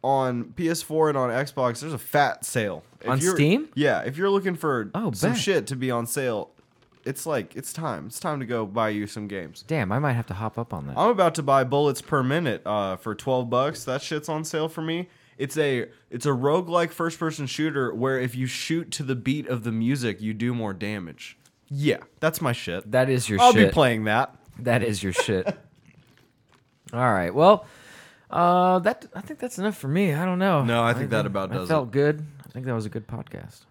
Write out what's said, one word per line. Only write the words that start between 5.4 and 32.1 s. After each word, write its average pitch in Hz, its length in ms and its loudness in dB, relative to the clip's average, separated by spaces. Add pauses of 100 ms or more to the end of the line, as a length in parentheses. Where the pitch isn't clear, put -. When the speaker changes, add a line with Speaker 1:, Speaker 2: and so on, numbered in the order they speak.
Speaker 1:
shit 170 280 2
to 139 80 -6
be 127 140 -2
on 120 160 -2
sale, 120 440 -4 (560)
it's - 180 -6
like, 139 320 -4
it's - 160 -10
time. 113 340 -6
It's 117 140 -12
time 151 200 -4
to 123 60 -6
go 113 200 -2
buy 107 240 0
you 104 160 -2
some 104 220 -10
games. 90 380 -12
Speaker 2:
Damn, 113 260 0
I 123 60 2
might 143 160 0
have 117 120 -2
to - 80 -8
hop 110 240 -6
up 117 160 -8
on 71 140 -8
that. 69 100 -6
Speaker 1:
I'm 190 120 4
about 180 260 4
to 160 60 -2
buy 135 220 4
Bullets 143 380 2
Per 139 200 0
Minute, 135 440 0
uh, 98 300 0
for 107 180 -8
twelve 127 340 -2
bucks. 131 360 0
That 131 180 -4
shit's 151 260 -6
on 156 160 -4
sale 156 240 -4
for 160 140 -8
me. 165 260 -4 (300)
It's 143 200 -4
a, 135 300 0 (200)
it's 120 160 -10
a 147 60 2
roguelike 165 640 2
first-person 165 540 -4
shooter 139 480 -2
where 131 240 0
if 123 160 -2
you 127 120 -4
shoot 160 460 -4
to 151 100 -8
the 131 120 -2
beat 135 340 -2
of 120 160 -4
the 120 80 -2
music, 117 460 0
you 107 140 -4
do 120 220 -2
more 110 180 -4
damage. 95 640 -8 (320)
Yeah, 143 300 0 (220)
that's 160 200 0
my 135 120 0
shit. 98 380 -6
Speaker 2:
That 127 200 4
is 123 180 0
your 107 140 2
Speaker 1:
I'll 247 100 10
Speaker 2:
shit. 208 160 8
Speaker 1:
be 196 60 2
playing 117 300 4
that. 110 300 2 (260)
Speaker 2:
That 120 220 2
is 104 200 -2
your 95 100 -2
shit. 92 340 0
<laughs> - 1500 -14
All 120 200 2
right. 90 220 0
Well, 190 320 6 (640)
uh, 180 500 4
that, 214 240 -2 (100)
I 190 60 -12
think 302 180 -16
that's 240 200 -8
enough 202 180 -2
for 135 120 -8
me. 170 260 2
I 165 100 -2
don't 180 140 0
know. 180 260 4
Speaker 1:
No, 117 180 4
I 117 120 4
think 135 160 -2
that 107 140 2
Speaker 2:
I, 101 40 -2
Speaker 1:
about 95 220 -2
Speaker 2:
I 101 60 -4
Speaker 1:
does 92 120 -4
Speaker 2:
felt 143 200 0
Speaker 1:
it. 101 40 -12
Speaker 2:
good. 151 320 2 (220)